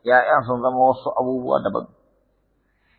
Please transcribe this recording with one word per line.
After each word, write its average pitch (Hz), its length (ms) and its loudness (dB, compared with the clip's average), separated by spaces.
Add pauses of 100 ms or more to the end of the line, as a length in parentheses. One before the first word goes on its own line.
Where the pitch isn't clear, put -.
ƴaƴan 127 440 2
sun 123 160 -4
zama 127 200 -2
wasu 131 320 2
abubuwa 127 480 -2
daban. - 260 -4 (1120)